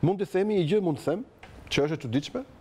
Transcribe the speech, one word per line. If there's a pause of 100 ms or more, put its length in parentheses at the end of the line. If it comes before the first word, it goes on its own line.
Mund
t'i
themi
një
gjë,
mund
të
them, (480)
që
është
e
çuditshme (160)